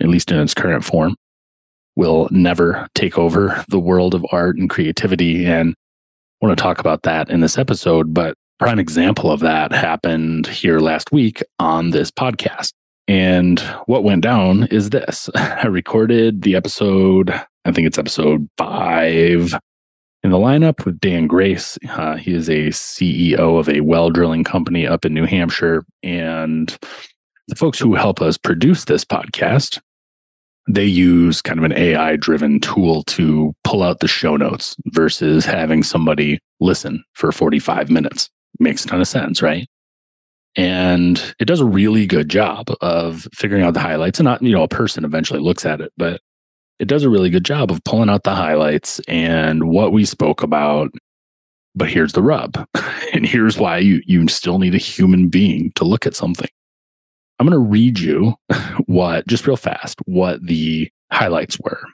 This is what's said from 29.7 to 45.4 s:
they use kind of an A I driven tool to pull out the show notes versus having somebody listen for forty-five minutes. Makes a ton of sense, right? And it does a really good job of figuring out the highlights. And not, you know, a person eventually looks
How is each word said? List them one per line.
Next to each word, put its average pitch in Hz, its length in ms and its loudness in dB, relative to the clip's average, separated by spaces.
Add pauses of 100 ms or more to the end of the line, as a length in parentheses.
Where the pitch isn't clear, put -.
they 101 160 2
use 87 560 4
kind - 200 -4
of 80 40 2
an - 140 2
A 165 160 2
I 156 220 0
driven 73 420 0
tool 82 460 0
to 78 580 0
pull 95 220 0
out 87 160 -2
the 80 80 0
show 76 280 0
notes - 380 -4 (120)
versus 80 600 0
having 80 380 0
somebody 76 560 0 (180)
listen - 460 -2 (100)
for - 160 -2
forty-five 76 580 -2
minutes. - 400 0 (300)
Makes 80 260 0
a - 40 -10
ton 90 120 -2
of 90 60 0
sense, - 340 -4
right? 78 280 -2 (880)
And 90 640 0 (160)
it 120 60 -2
does 165 160 2
a 139 40 4
really 107 420 2
good 76 220 0
job - 420 -2 (100)
of 85 520 -4
figuring 98 300 -2
out 85 120 2
the - 60 -2
highlights. 82 380 -2
And 165 60 4
not, 123 180 2
you 123 80 2
know, 95 140 4
a - 40 0
person - 360 -4
eventually 78 340 -4
looks 87 260 -2